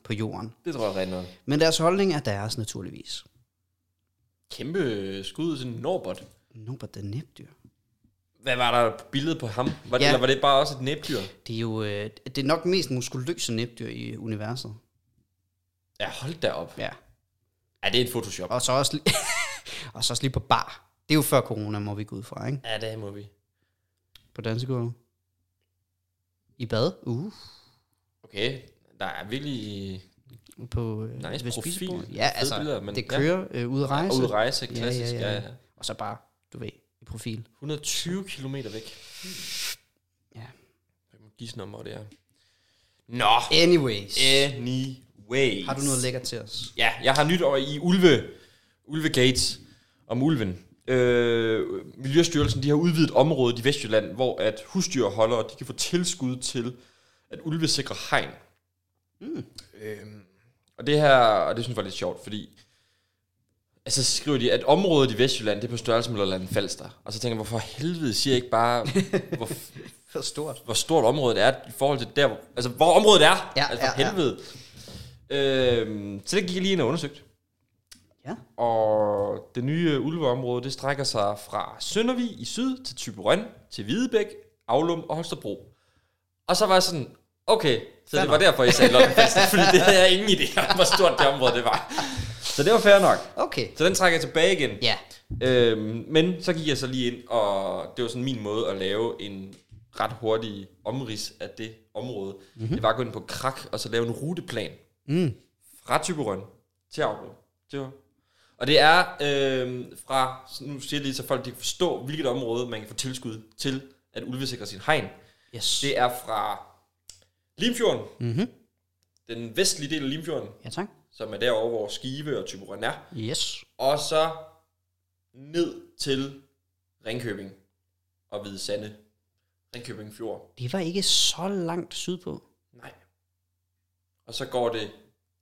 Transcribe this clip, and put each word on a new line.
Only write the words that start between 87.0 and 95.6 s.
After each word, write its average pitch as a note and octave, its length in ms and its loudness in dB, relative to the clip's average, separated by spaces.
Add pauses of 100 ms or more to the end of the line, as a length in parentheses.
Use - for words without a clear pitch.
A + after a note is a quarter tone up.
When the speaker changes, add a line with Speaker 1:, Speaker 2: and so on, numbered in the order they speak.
Speaker 2:
okay, D3+ 340 4 (260)
så - 40 -20
Speaker 1:
Fair D3 100 2
Speaker 2:
det - 100 2
var D3+ 80 8
Speaker 1:
nok. - 60 2
Speaker 2:
derfor, C#3 200 6
I B2+ 60 8
sagde - 220 8
Lolland B2 220 10
Falster, A3 340 6
Speaker 1:
<laughs> - 20 -2
Speaker 2:
fordi F#3+ 120 6 (100)
det F3+ 80 10
havde F#3+ 180 6
jeg F#3 140 8
ingen G3+ 180 2
idé - 280 0 (120)
om, G3 60 0
hvor F#3 80 6 (120)
stort F3+ 220 4
det D#3+ 80 6
område B2+ 280 4
det A#2+ 100 0
var. - 280 0 (500)
Så - 200 0
det F#3 100 4
var A3+ 80 8
fair G3+ 180 10
nok. D3 200 6 (180)
Speaker 1:
Okay. C3+ 400 -2
Speaker 2:
Så D3+ 80 2
den F#3 100 4
trækker F3+ 240 4
jeg C#3 80 -4
tilbage D#3+ 300 4
igen. C3+ 140 0 (120)
Speaker 1:
Ja. A2+ 140 2 (440)
Speaker 2:
Øhm, A#2 680 2